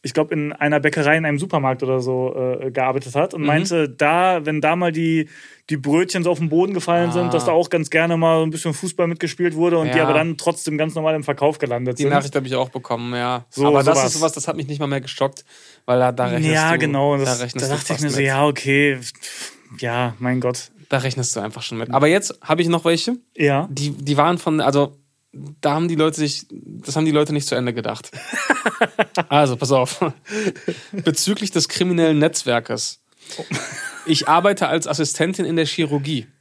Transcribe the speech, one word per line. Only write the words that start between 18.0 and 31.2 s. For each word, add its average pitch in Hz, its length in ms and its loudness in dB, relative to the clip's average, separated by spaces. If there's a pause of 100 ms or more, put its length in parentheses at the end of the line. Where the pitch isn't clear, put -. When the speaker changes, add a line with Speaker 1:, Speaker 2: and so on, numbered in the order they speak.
Speaker 1:
mir 147 80 -2
so, 135 60 -2
Speaker 2:
mit. 139 100 2
Speaker 1:
ja, 135 200 2
okay, 139 520 2 (840)
ja, 120 380 -2
mein 127 220 -2
Gott. 123 300 -4 (180)
Speaker 2:
Da 139 100 0
rechnest 127 380 -2
du 113 40 -4
einfach 107 220 -8
schon - 160 -8
mit. 120 140 -6
Aber 139 160 6
jetzt 196 320 0
hab 156 180 0
ich 170 100 2
noch 170 180 0
welche. 170 260 0 (240)
Speaker 1:
Ja. 143 340 2
Speaker 2:
Die, 143 200 -4
die 143 260 -2
waren 170 220 4
von, 156 240 0
also, 139 340 2 (640)
da 147 140 0
haben 165 120 0
die 170 80 -2
Leute 156 220 2
sich, 151 340 -4
das - 460 -10
haben 156 80 2
die 156 80 2
Leute 151 200 2
nicht 143 140 -2
zu - 80 -2
Ende 123 200 -2
gedacht. 110 400 -6
Speaker 1:
<laughs> - 60 -14 (1080)
Speaker 2:
Also, 143 280 4
pass 131 160 -2
auf. 127 300 2 (880)
Bezüglich 196 580 -2